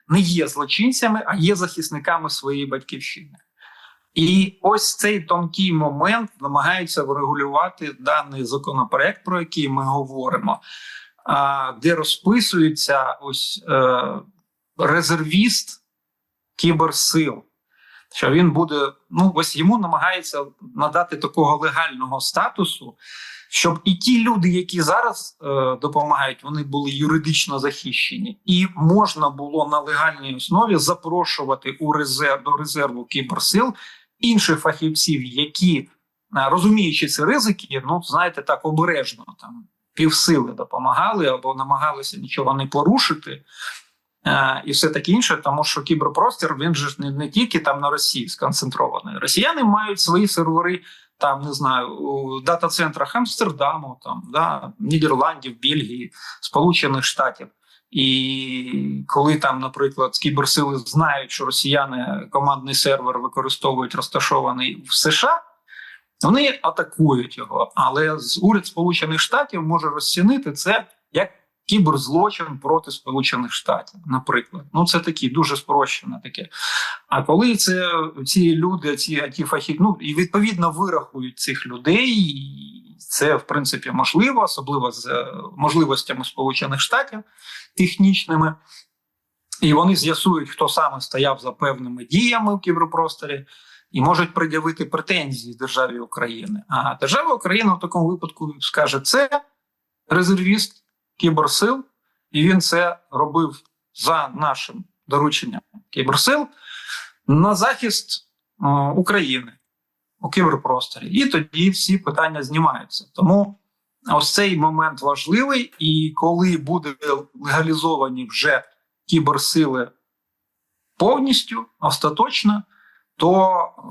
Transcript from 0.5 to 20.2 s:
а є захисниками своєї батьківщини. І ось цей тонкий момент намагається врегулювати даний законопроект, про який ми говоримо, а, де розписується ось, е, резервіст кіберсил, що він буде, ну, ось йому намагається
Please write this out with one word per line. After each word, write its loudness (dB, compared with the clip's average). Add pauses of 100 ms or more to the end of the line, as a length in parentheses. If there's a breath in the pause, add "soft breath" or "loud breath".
а -2
є 2
захисниками -4
своєї -4
батьківщини. -10 (760 loud breath)
І 4
ось 2
цей 0
тонкий 0
момент 0 (100)
намагається 0
врегулювати -2
даний -2
законопроект, -2
про -2
який -4
ми -2
говоримо, -4 (640 loud breath)
а, 0 (100)
де 2
розписується 2
ось, -6
е, 2 (640)
резервіст 0 (720)
кіберсил, 2 (720 soft breath)
що 0
він 6
буде, 0 (180)
ну, 4
ось -2
йому 4
намагається -2 (320)